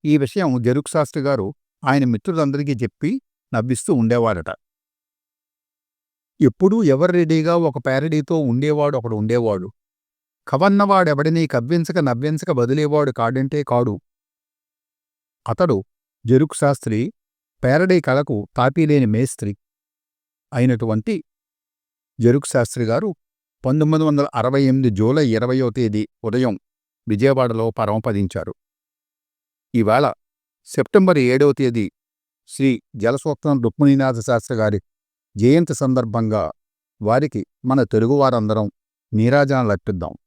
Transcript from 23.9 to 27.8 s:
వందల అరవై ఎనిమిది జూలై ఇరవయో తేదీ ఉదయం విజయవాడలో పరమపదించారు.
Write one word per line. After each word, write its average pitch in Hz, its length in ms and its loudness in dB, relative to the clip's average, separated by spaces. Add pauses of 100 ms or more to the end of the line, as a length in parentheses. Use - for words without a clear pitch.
వందల 147 300 2
అరవై 127 280 0
ఎనిమిది 131 280 2
జూలై 117 380 0
ఇరవయో 123 420 0
తేదీ 107 320 -2 (220)
ఉదయం 117 300 -2 (520)
విజయవాడలో 117 640 0
పరమపదించారు. 104 800 -4 (1200)